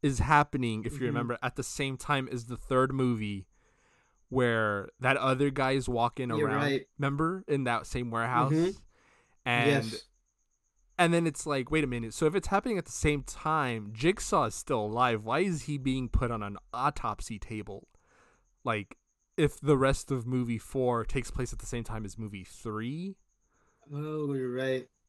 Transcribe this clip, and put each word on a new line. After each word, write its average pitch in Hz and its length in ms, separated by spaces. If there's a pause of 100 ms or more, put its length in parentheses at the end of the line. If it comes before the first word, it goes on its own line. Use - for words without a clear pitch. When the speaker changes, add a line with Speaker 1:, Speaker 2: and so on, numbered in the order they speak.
Speaker 1:
is 139 180
happening, 127 640
if 127 80
you 143 60
Speaker 2:
Mm-hmm. 127 80
Speaker 1:
remember, 120 340
at 127 160
the 135 60
same 135 340
time 135 340
as 117 140
the 123 100
third 131 380
movie 107 520 (840)
where 113 600 (120)
that 131 160
other 131 320
guy 135 220
is 135 180
walking 120 400
Speaker 2:
You're 113 180
Speaker 1:
around, 110 140
Speaker 2:
right. 139 260 (100)
Speaker 1:
remember, 156 500
in 139 180
that 117 220
same 123 220
warehouse? 120 440
Speaker 2:
Mm-hmm. 175 240 (680)
Speaker 1:
And 120 220 (240)
Speaker 2:
Yes. - 120 (920)
Speaker 1:
and 170 140
then 170 140
it's 151 220
like, 139 240
wait 156 120
a 135 40
minute, 117 260
so 160 140
if 165 80
it's 190 120
happening 202 300
at 170 80
the - 60
same 147 320
time, 123 720
Jigsaw 156 520
is 110 100
still 123 300
alive. 113 380
Why 120 160
is 175 240
he 143 160
being 131 280
put 120 220
on 110 140
an 101 140 (140)
autopsy 120 680
table? 104 480 (760)
Like, 107 340 (380)
if 151 240
the 143 160
rest 135 360
of 123 160
movie 120 320
four 123 440
takes - 280
place 127 200
at - 80
the - 60
same 120 180
time 110 220
as 98 140
movie 104 240
three? 123 760 (720)
Speaker 2:
Oh, 151 420
you're 127 200
right. 131 340 (220)